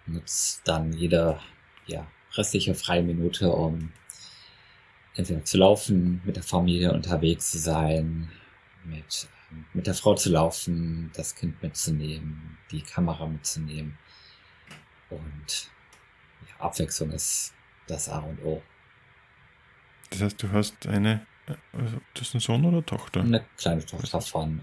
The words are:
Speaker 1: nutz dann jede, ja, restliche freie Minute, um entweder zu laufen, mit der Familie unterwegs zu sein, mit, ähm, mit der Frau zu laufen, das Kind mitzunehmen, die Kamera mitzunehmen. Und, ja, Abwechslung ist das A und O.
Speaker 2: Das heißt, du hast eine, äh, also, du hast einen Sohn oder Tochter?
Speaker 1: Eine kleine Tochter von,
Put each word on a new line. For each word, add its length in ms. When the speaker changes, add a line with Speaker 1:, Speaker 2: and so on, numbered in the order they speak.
Speaker 1:
nutz 580
dann 280
jede, 480
ja, 200
restliche 400
freie 280
Minute, 480
um 420
entweder 300
zu 140
laufen, 680
mit 120
der 60
Familie 500
unterwegs 580
zu 80
sein, 680
mit, 440
ähm, 140
mit 120
der 80
Frau 200
zu 160
laufen, 840
das 200
Kind 280
mitzunehmen, 960
die 120
Kamera 440
mitzunehmen. 720
Und, 600
ja, 160
Abwechslung 460
ist 440
das 220
A 100
und 240
O. 200
Speaker 2:
Das 120
heißt, 200
du 100
hast 340
eine, 400
äh, 80
also, 240
du 60
hast 140
einen 60
Sohn 240
oder 200
Tochter? 360
Speaker 1:
Eine 240
kleine 280
Tochter 360
von, 420